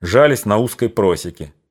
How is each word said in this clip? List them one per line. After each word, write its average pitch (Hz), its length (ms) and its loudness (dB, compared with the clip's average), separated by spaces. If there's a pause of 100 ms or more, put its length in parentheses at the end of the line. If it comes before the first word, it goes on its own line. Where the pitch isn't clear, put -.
жались 123 460 2
на 104 120 2
узкой 120 300 -2
просеке. 87 640 -4 (180)